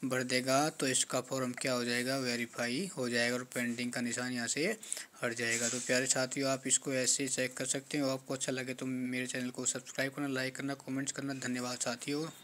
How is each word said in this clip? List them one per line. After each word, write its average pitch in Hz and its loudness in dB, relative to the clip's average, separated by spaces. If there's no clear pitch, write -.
भर 127 0
देगा, 127 4
तो 147 -2
इसका 127 2
फॉर्म 127 -2
क्या 131 0
हो 120 0
जाएगा, 123 2
वेरीफाई 120 -2
हो 127 0
जाएगा 120 2
और 123 -2
पेंडिंग 120 0
का 123 -2
निशान 123 -2
यहाँ 120 -2
से 143 0
हट 123 2
जाएगा। 117 2
तो 123 0
प्यारे 127 4
साथियों, 135 2
आप 135 0
इसको 135 2
ऐसे 131 4
चेक 127 0
कर 135 -2
सकते 131 -2
हो। 139 2
आपको 131 -2
अच्छा 135 -2
लगे 131 -2
तो 127 -6
मेरे 127 -2
चैनल 127 -2
को 123 -4
सब्सक्राइब 135 -2
करना, 143 -4
लाइक 131 -2
करना, 139 -4
कमेंट्स 135 -4
करना। 139 -4
धन्यवाद 123 -4
साथियों। 143 -2